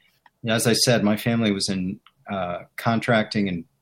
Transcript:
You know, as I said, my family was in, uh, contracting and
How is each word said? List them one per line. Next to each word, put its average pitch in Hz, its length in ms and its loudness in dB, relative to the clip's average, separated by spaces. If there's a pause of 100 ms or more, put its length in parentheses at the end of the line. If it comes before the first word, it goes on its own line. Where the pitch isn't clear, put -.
(420)
You 120 60 -6
know, 110 60 2
as 117 120 0
I 113 60 4
said, 110 320 4
my 104 120 2
family 113 360 0
was 98 160 -2
in, 95 320 -4 (300)
uh, 90 340 -6 (120)
contracting 110 720 0
and 87 160 -6 (180)